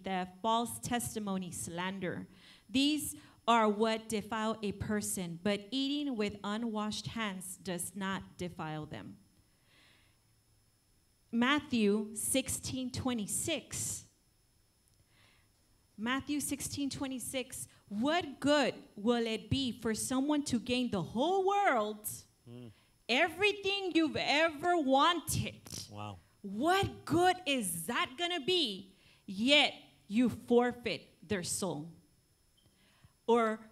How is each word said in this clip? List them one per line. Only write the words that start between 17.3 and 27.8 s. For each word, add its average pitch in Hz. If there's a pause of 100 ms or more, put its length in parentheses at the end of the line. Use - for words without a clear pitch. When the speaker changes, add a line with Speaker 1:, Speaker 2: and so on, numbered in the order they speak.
Speaker 1:
"What 285
good 277 (220)
will 233
it 220
be 262 (100)
for 226
someone 277
to 247
gain 247
the 196
whole 339
world, 254 (420)
Speaker 2:
Mm. 120 (360)
Speaker 1:
everything 381
you've 302
ever 311
wanted? 294 (280)
Speaker 2:
Wow. 104 (240)
Speaker 1:
What 294
good 359 (100)
is 190